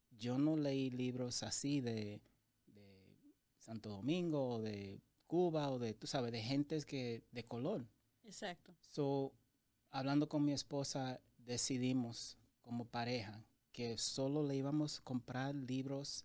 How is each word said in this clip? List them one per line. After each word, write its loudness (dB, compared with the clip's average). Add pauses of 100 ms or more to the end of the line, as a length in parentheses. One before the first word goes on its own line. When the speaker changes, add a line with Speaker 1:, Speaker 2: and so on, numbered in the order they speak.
(100)
Speaker 1:
yo -2
no 4
leí 2
libros -2
así 0
de, -2 (460)
de -20 (400)
Santo -8
Domingo 2
o 0
de -4 (260)
Cuba 2
o 0
de, -2
tú -12
sabes, 0
de -2
gentes 2
que, -4
de -8
color. -2 (380)
Speaker 2:
Exacto. -10 (160)
Speaker 1:
So, 2 (580)
hablando 4
con 2
mi 4
esposa, -2 (180)
decidimos 0 (240)
como -4
pareja -4 (280)
que -4
solo 0
le 0
íbamos 2
a -16
comprar -2
libros -2